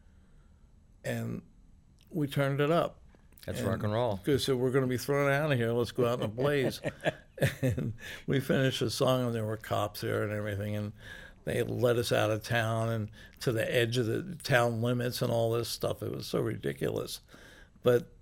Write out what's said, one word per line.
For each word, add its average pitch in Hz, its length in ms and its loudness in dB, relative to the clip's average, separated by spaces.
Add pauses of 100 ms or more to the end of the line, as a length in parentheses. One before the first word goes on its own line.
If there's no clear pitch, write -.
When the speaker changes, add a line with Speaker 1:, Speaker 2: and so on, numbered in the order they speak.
(1040)
Speaker 1:
And 117 380 -4 (680)
we 151 160 -2
turned 139 340 0
it 147 100 4
up. - 280 2 (480)
Speaker 2:
That's 90 140 -4
Speaker 1:
And 107 80 0
Speaker 2:
rock - 160 -2
and 104 80 0
roll. 110 320 0
Speaker 1:
good, 139 160 4
so 135 160 2
we're 123 160 0
gonna 131 160 4
be 127 100 0
thrown 139 320 2
out 143 220 2
of 127 60 4
here. 117 140 2
Let's 117 200 0
go 123 140 2
out 120 120 0
in 127 60 -2
a 113 40 -2
blaze. 135 580 0
<laughs> 143 40 -2 (720)
And 117 320 0 (340)
we 139 140 2
finished 135 400 2
the 120 80 2
song, 127 380 2
and 117 80 -2
there 110 100 -2
were 107 140 -4
cops 107 420 -2
there 107 220 -2
and 104 100 -2
everything, 104 420 -4
and 104 180 -4 (520)
they - 180 0
let 113 360 2
us 120 120 -2
out 110 200 2
of 110 120 -2
town 113 460 0
and 110 220 -2 (300)
to 131 120 0
the 110 240 0
edge 120 220 2
of 120 80 2
the 110 360 -4
town 120 380 2
limits 120 400 0
and 123 100 0
all 117 220 2
this 117 160 0
stuff. - 340 -4
It 107 80 -4
was 131 160 -8
so - 140 0
ridiculous. 71 800 -4 (640)
But 123 280 4 (120)